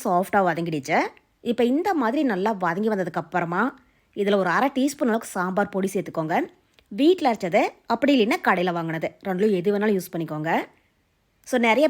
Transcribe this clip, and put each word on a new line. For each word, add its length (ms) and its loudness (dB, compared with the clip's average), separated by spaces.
சாஃப்டா 460 2
வதங்கிடுச்சு. 500 -2
இப்ப 200 0
இந்த 160 0
மாதிரி 200 0
நல்லா 180 0
வதங்கி 280 0
வந்ததுக்கு 300 -4
அப்புறமா 400 -2
இதுல 280 2
ஒரு 140 0
அரை 200 2
டீஸ்பூன் 340 0
அளவுக்கு 240 -4
சாம்பார் 400 -2
பொடி 200 -2
சேர்த்துக்கோங்க. 400 -4
வீட்ல 320 4
அரைச்சது 300 0
அப்படி 220 2
இல்லைன்னா 220 4
கடையில 280 2
வாங்கினது, 340 -4
ரெண்டுலயும் 340 0
எது 120 0
வேணாலும் 240 2
யூஸ் 160 -6
பண்ணிக்கோங்க. 380 -6
So 60 -2
நிறைய 260 4